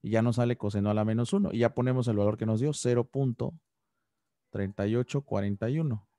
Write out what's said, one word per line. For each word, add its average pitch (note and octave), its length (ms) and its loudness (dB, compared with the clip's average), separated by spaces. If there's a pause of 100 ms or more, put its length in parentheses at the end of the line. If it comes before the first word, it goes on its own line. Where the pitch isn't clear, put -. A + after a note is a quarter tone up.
Y G#2 100 -4
ya A2 100 4
nos A#2 160 2
sale A#2+ 200 2
coseno G#2 320 0
a G#2 40 2
la G#2+ 120 2
menos A2+ 280 0
uno. G3 200 0
Y A#2 60 -2
ya A#2 140 4
ponemos B2+ 340 0
el G#2+ 100 0
valor G#2 200 2
que A2+ 80 -4
nos A2 140 0
dio, D3 140 0
cero B2 320 0
punto C3+ 540 -4 (880)
treinta G2 380 -4
y A2 80 0
ocho B2+ 260 -2
cuarenta G2+ 480 -2
y D3+ 100 -2
uno. B2 280 -4 (120)